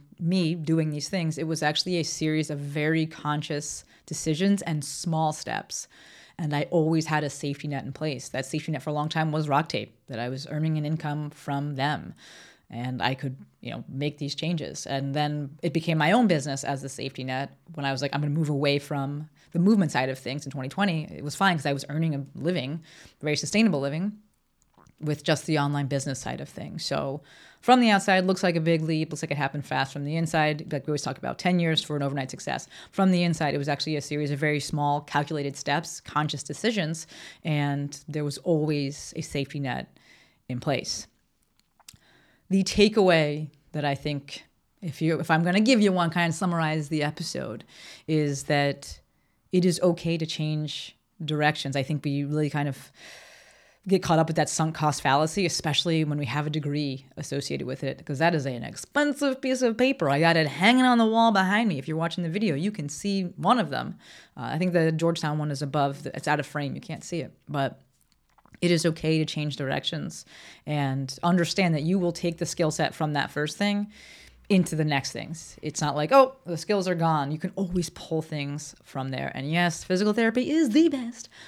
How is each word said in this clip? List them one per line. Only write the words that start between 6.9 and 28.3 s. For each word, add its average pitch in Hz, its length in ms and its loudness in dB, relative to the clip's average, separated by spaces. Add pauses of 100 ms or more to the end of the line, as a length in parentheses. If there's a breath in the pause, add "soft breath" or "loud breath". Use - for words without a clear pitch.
had 151 160 0
a 147 60 -2
safety 143 380 -6
net 139 180 -4
in 131 60 -8
place. 151 380 -6
That 131 160 -4
safety 156 260 -4
net 139 120 -4
for 156 80 -4
a - 20 -2
long 147 160 -2
time 160 220 0
was 151 180 -2
Rock 147 200 2
Tape, - 280 -6 (100)
that 120 120 -6
I 123 100 -4
was 135 180 -8
earning 156 300 -2
an 147 80 -2
income 151 460 -4
from 143 440 -6
them. 131 380 -4 (560 loud breath)
And 123 320 -6
I 127 140 2
could, 135 220 -6 (240)
you 120 100 -10
know, 120 160 -8
make 147 300 -4
these 139 180 -6
changes. 156 500 -4
And 139 280 -2
then 147 480 -2
it 160 120 -2
became 160 240 0
my 156 140 4
own 233 160 6
business 143 360 0
as 139 180 -4
the 139 80 -8
safety 131 340 -8
net 131 340 -6 (160)
when 143 120 -6
I 139 60 0
was 131 100 -4
like, 139 120 -2
"I'm 147 80 0
gonna 147 120 0
move 151 160 2
away 143 300 2
from 143 500 -4 (220 soft breath)
the 170 80 0
movement 190 320 6
side 131 180 2
of 131 100 -4
things." 139 260 -6
In 135 60 -8
twenty 131 180 -6
twenty, 165 360 0
it 80 180 -12
was 143 120 -6
fine 190 200 4
'cause 143 100 -2
I 143 80 2
was 139 160 -4
earning 156 260 0
a 139 100 -4 (100)
living, 160 460 -2 (400 loud breath)
very 147 160 0
sustainable 202 420 2
living, 160 340 -2 (880)
with 151 240 -4
just 156 220 2
the 156 140 2
online 143 280 0
business 135 320 -4
side - 220 -6
of 143 80 -12
things. - 340 -10
So 139 380 -4 (400 loud breath)
from 247 200 8
the 233 80 6
outside, 196 360 6
looks 190 180 2